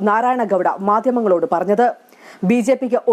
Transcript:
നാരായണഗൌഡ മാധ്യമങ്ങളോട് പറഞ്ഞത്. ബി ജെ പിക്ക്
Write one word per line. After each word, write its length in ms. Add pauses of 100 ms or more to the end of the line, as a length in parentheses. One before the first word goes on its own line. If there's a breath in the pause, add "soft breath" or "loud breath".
നാരായണഗൌഡ 580 (220)
മാധ്യമങ്ങളോട് 680
പറഞ്ഞത്. 320 (600 loud breath)
ബി 180
ജെ 140
പിക്ക് 180 (140)